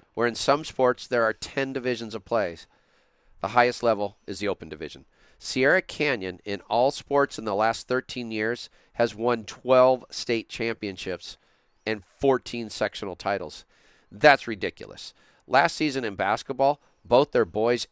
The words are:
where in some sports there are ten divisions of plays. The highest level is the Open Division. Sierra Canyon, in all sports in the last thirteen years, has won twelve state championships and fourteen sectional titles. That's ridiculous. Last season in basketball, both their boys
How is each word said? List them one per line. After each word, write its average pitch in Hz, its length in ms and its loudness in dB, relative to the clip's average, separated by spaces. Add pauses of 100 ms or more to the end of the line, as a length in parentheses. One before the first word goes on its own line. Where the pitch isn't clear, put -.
(140)
where 120 140 0
in 117 60 -2
some 143 280 2
sports 127 440 0
there 120 180 2
are 113 80 2
ten 135 400 -6
divisions 120 420 -4
of 104 100 -10
plays. 95 420 -4 (720)
The - 80 -6
highest 123 340 2
level 104 440 0
is 90 120 -10
the 101 80 -4
Open 90 220 -4
Division. 76 380 -12 (320)
Sierra 143 420 2
Canyon, 104 640 -4
in 101 240 -6
all 123 220 2
sports - 480 -2
in 113 80 -8
the 104 80 -2
last 110 340 0
thirteen 127 420 -4
years, 110 380 -4 (240)
has 117 240 0
won 117 280 -2
twelve 127 640 4
state - 400 -4
championships 101 880 -8 (480)
and 107 180 -6
fourteen 120 640 0
sectional 101 480 -4
titles. 92 480 -6 (480)
That's 139 340 6
ridiculous. 92 680 -8 (340)
Last 151 260 4
season 135 300 -2
in 104 100 -4
basketball, 123 640 0 (240)
both 123 280 4
their 117 140 4
boys 110 460 -2